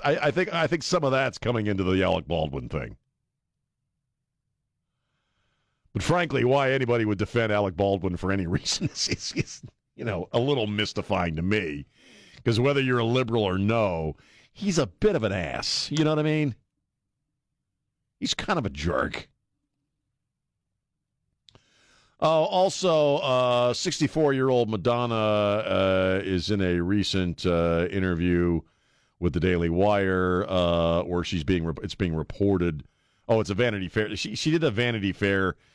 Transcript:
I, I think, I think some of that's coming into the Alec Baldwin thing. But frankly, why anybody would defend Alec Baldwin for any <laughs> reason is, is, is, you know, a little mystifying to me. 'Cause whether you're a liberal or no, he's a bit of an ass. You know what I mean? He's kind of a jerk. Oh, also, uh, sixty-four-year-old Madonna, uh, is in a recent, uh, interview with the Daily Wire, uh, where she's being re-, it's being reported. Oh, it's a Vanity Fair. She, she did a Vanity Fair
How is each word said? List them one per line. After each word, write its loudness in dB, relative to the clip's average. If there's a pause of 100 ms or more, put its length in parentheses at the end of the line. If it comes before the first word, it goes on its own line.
I, 2
I 0
think, -2
I 0
think -4
some -2
of 0
that's 0
coming -2
into 0
the 2
Alec 0
Baldwin -4
thing. -8 (3000)
But -4
frankly, 2
why 4
anybody 2
would 0
defend 0
Alec 0
Baldwin 0
for -4
any -2
<laughs> -
reason -4
is, -6
is, -8
is, -6 (340)
you -12
know, -6
a 0
little 0
mystifying -2
to -4
me. -2 (580)
'Cause 0
whether 2
you're 2
a 0
liberal 0
or 0
no, 0 (360)
he's -2
a 0
bit 0
of -2
an 0
ass. -4
You 0
know 2
what 0
I 2
mean? 0 (1600)
He's -4
kind -4
of -2
a -4
jerk. -4 (3000)
Oh, 4
also, 2
uh, 2
sixty-four-year-old 2
Madonna, 0
uh, 2
is -2
in 0
a 2
recent, 0
uh, 2
interview 2 (580)
with 0
the -2
Daily 0
Wire, 2
uh, 2
where -2
she's -4
being 0
re-, -2
it's -8
being -2
reported. -2 (440)
Oh, 2
it's -2
a -6
Vanity -2
Fair. -4
She, -6
she -2
did 2
a 2
Vanity -2
Fair 0 (200)